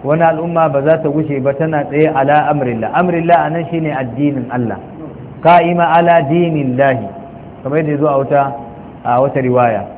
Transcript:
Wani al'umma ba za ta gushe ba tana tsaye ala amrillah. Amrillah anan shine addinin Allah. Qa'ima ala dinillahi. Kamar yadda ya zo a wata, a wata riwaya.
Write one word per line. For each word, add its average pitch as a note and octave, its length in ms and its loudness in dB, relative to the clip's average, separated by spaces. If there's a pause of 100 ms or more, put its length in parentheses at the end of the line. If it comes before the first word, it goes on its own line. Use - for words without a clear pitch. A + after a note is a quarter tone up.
Wani D#3 180 2
al'umma E3 480 0
ba C#3 120 0
za D#3+ 200 4
ta D#3 60 -2
gushe C#3+ 340 -2
ba C#3 120 0
tana D#3 300 -2
tsaye D3 220 2
ala C#3+ 460 2
amrillah. A#2+ 420 -2
Amrillah E3+ 560 2
anan E3 200 -4
shine D#3+ 200 -4
addinin C3 640 -4
Allah. A2+ 260 -4 (640)
Qa'ima E3+ 480 4
ala E3+ 320 4
dinillahi. C#3 880 0 (560)
Kamar C#3 180 -2
yadda D3+ 100 -2
ya C#3+ 60 -2
zo D3+ 80 2
a C#3+ 120 2
wata, C#3 240 2 (640)
a A#2+ 160 2
wata C3+ 200 0
riwaya. B2 420 2 (160)